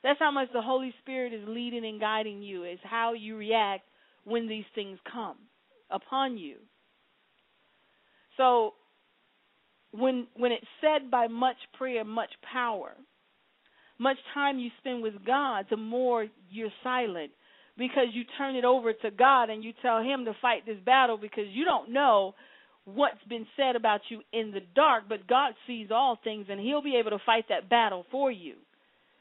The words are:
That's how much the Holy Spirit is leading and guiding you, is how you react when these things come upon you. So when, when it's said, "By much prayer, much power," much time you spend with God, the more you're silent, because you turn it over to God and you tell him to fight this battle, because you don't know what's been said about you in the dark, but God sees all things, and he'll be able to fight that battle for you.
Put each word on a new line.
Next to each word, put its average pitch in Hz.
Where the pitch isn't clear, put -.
That's 285
how 302
much 269
the 240
Holy 262
Spirit 254
is 214
leading 233
and 214
guiding 214
you, 190
is 175
how 233
you 220
react 208
when 226
these 214
things 196
come 214
upon 262
you. 151
So 247
when, 247
when 240
it's -
said, 294
"By 240
much 240
prayer, 240
much 220
power," 233
much 262
time 277
you 240
spend 247
with 214
God, 240
the 214
more 233
you're 214
silent, 208
because 254
you 233
turn 269
it 247
over 247
to 220
God 240
and 214
you 226
tell 226
him 254
to 214
fight 226
this 214
battle, 247
because 208
you 247
don't 254
know 220
what's 226
been 220
said 262
about 220
you 220
in 220
the 196
dark, 226
but 202
God 254
sees 226
all 233
things, 214
and 196
he'll 277
be 277
able 220
to 202
fight 226
that 190
battle 208
for 269
you. 175